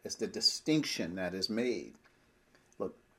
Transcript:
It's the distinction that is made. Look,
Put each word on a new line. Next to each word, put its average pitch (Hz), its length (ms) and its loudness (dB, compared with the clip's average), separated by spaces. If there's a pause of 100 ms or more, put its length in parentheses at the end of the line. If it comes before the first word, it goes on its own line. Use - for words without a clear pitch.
It's 101 80 -6
the - 140 -2
distinction 110 880 2
that 90 180 -2
is 95 160 0
made. 107 460 0 (840)
Look, 98 180 -4 (240)